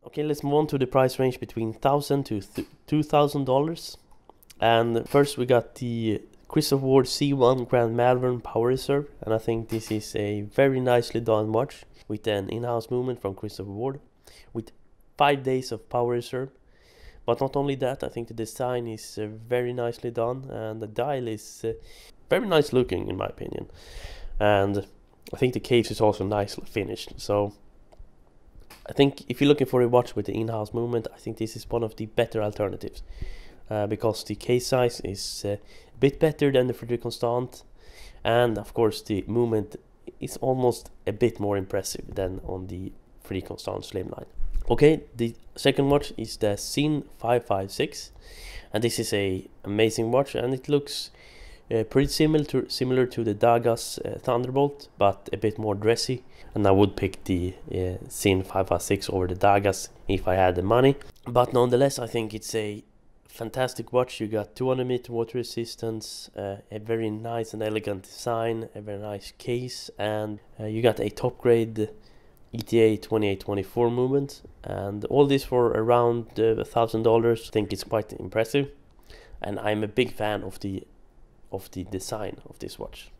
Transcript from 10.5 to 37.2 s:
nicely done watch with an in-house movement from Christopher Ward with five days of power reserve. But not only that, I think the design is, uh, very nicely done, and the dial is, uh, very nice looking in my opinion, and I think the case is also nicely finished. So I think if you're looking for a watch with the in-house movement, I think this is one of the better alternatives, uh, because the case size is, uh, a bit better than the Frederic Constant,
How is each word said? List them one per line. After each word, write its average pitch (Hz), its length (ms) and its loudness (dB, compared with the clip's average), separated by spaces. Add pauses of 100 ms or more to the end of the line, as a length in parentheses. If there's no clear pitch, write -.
nicely 123 400 2
done 110 320 2
watch 120 320 -2 (220)
with 107 200 -6
an 101 220 0
in-house 117 420 -4
movement 123 300 -2
from 98 140 -4
Christopher 101 360 -10
Ward 131 300 -6 (540)
with 113 160 -8 (480)
five 143 240 4
days 131 300 -2
of - 180 -12
power 120 220 0
reserve. 123 380 -6 (760)
But 117 160 0
not 135 140 -2
only 139 180 0
that, 131 280 -2
I 123 60 -6
think 120 200 -8
the 131 60 -14
design 120 520 -4
is, 110 320 -10
uh, 107 80 -6
very 120 480 -2
nicely 120 360 -4
done, 123 400 -2
and 110 300 -8
the 107 60 -8
dial 123 420 -4
is, - 340 -10
uh, 113 120 -4 (560)
very - 160 2
nice 160 260 4
looking 98 360 2
in 95 100 -4
my - 80 -2
opinion, - 420 -8 (720)
and 101 460 4 (480)
I - 20 -12
think 127 160 2
the - 80 -4
case 120 300 2
is 107 100 -4
also 107 240 4
nicely 101 400 -2
finished. - 560 -8
So 101 320 0 (1400)
I - 60 -12
think 139 340 4
if 127 140 0
you're 143 60 6
looking 143 180 6
for 123 160 4
a 120 60 4
watch 120 280 4
with 107 80 -4
the - 80 -6
in-house 113 400 -4
movement, 117 420 -4
I - 40 -20
think 113 180 -10
this 110 180 -6
is - 140 -14
one 117 140 -2
of 110 140 -6
the 110 100 -8
better 113 360 -2
alternatives, 104 600 -4 (640)
uh, 104 180 -2
because 107 380 -2
the 107 100 -6
case 123 320 0
size 123 340 2
is, - 440 -8
uh, 101 120 -4 (400)
a - 40 -18
bit 139 180 4
better 147 320 2
than 127 160 4
the 127 60 -2
Frederic 120 300 -4
Constant, 120 600 -2 (640)